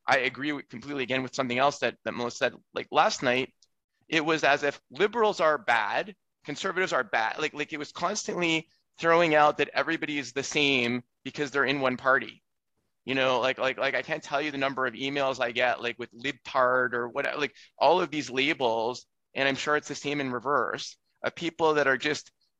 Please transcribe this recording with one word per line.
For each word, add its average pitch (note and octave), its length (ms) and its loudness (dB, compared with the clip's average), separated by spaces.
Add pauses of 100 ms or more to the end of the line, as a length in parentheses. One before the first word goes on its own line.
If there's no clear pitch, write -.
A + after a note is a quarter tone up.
I C3+ 120 4
agree C3 340 -2
with, C#3 160 -8
completely C#3 340 -8
again B2+ 220 -2
with B2 100 -10
something B2+ 240 -2
else C#3 220 2
that, B2 240 -2
that A2 100 -6
Melissa A#2+ 220 -6
said. A#2+ 180 -2 (200)
Like, B2 180 -8
last D#3+ 320 2
night, B2+ 280 0 (560)
it D#3 160 2
was D#3 200 0
as C#3+ 180 4
if C#3+ 180 -2 (120)
liberals G#3 480 2
are D#3 180 4
bad, A#2 560 0 (300)
conservatives F3 480 -4
are C3 100 2
bad. A2+ 380 -2
Like, D3+ 140 -4
like, D3 180 -6
it D3+ 60 -8
was D3 120 -8
constantly E3+ 800 -2 (320)
throwing E3 340 4
out D3+ 240 6
that C#3+ 160 0
everybody D3+ 420 -2
is B2 160 -6
the C3+ 120 -4
same B2 580 0 (220)
because C#3 260 -6
they're C#3 140 2
in C#3 160 0
one B2+ 160 0
party. C3 440 0 (640)
You C3 120 -2
know, C3 240 2
like, C3 180 0
like, B2+ 200 -2
like, C3+ 180 0
I B2+ 60 -2
can't D#3 200 -6
tell C#3+ 180 -2
you D3+ 120 -4
the C#3 60 -6
number C3+ 280 0
of A2+ 80 -4
emails C3+ 460 -2
I A#2+ 100 0
get, B2 320 0
like, A#2+ 160 -4
with A#2 140 -10
libtard B2+ 800 0
or A#2+ 160 -4
what, C3+ 180 -4 (100)
like, C#3+ 180 -4 (240)
all E3 220 6
of D#3 120 -2
these C#3 180 -4
labels, B2 760 0 (280)
and C3+ 140 0
I'm C3+ 80 0
sure D3+ 200 0
it's D3 120 -4
the C#3+ 60 -6
same D3 260 -4
in C3+ 100 -4
reverse, B2 640 -2 (260)
of - 120 -4
people D#3+ 400 0
that C#3+ 120 4
are C3 120 4
just, - 340 -4 (280)